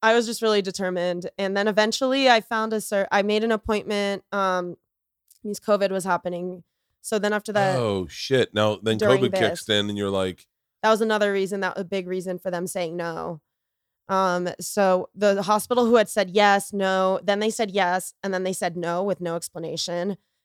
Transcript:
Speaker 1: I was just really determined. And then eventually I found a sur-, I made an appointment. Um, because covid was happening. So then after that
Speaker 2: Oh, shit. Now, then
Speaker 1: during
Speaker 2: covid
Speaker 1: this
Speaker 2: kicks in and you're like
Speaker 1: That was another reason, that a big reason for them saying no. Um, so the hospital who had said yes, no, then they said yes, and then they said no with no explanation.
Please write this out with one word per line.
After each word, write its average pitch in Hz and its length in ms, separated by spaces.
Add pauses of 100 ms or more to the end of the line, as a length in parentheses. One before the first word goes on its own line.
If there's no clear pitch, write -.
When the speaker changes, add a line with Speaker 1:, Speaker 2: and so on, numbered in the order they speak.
Speaker 1:
I 220 120
was 240 120
just 226 160
really 214 200
determined. 180 760
And 196 180
then 202 120
eventually 254 600
I 226 120
found 220 320
a 214 80
sur-, 202 300
I 202 120
made 214 200
an 226 80
appointment. 202 800
Um, 185 460 (680)
because 208 160
covid 202 320
was 190 120
happening. 180 600 (380)
So - 180
then 208 140
after 208 200
that 196 240
Speaker 2:
Oh, 101 300
shit. - 460
Now, 107 280
then 110 160
Speaker 1:
during 131 240
Speaker 2:
covid - 100
Speaker 1:
this - 80
Speaker 2:
kicks 104 300
in 104 200
and 104 80
you're 101 120
like 95 360 (380)
Speaker 1:
That 220 80
was 214 100
another 214 300
reason, 196 300
that 185 160
a 196 80
big 185 220
reason 180 320
for 185 120
them 175 160
saying 175 300
no. 165 420 (720)
Um, 180 400 (100)
so 185 560
the 196 280
hospital 214 420
who 226 100
had 214 140
said 190 220
yes, 202 420
no, 190 500
then 202 160
they 220 100
said 214 220
yes, 185 420 (100)
and 196 100
then 185 100
they 185 100
said 175 240
no 170 260
with 196 180
no 170 140
explanation. 175 840 (280)